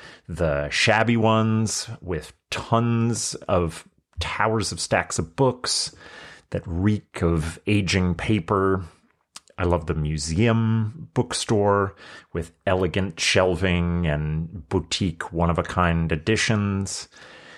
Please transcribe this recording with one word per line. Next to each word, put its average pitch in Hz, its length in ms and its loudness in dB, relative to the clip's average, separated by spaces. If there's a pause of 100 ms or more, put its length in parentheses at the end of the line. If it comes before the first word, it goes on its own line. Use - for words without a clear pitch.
(280)
the 76 400 -2
shabby 110 480 2
ones 110 720 2 (140)
with 80 320 -8 (160)
tons 117 840 0 (140)
of 87 400 0 (320)
towers 110 500 -2
of 87 100 -8
stacks - 380 0
of - 160 -6
books - 600 -2 (540)
that 95 160 -6
reek 92 560 -2
of 80 440 0
aging 95 500 2
paper. 95 680 0 (720)
I - 80 -2
love 87 220 2
the 87 80 -2
museum 110 1200 0
bookstore 101 800 0 (380)
with 87 180 -6 (140)
elegant 95 520 0
shelving 87 880 2
and 78 640 -2
boutique - 640 -2
one-of-a-kind 85 800 0
editions. 101 960 -2 (500)